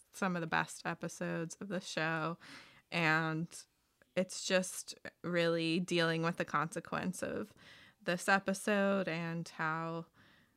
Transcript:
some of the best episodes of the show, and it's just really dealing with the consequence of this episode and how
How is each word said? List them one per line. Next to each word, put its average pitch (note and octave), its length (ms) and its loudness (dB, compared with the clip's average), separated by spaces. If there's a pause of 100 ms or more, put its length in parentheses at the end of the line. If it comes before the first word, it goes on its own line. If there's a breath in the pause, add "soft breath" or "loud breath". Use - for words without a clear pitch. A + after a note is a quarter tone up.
(140)
some F3+ 240 2
of E3+ 40 -2
the E3 60 -2
best D#3+ 380 0
episodes E3+ 760 -4
of G3+ 80 -10
the F#3+ 140 -2
show, D#3+ 560 -2 (520 loud breath)
and D#3+ 580 2 (680)
it's - 300 -2
just - 500 0 (260)
really E3+ 600 2
dealing E3 400 4
with E3+ 160 2
the E3+ 80 0
consequence - 760 -2
of - 320 -4 (520 soft breath)
this F3 240 0
episode G3 800 2
and E3 480 -4
how E3 480 -2 (520 soft breath)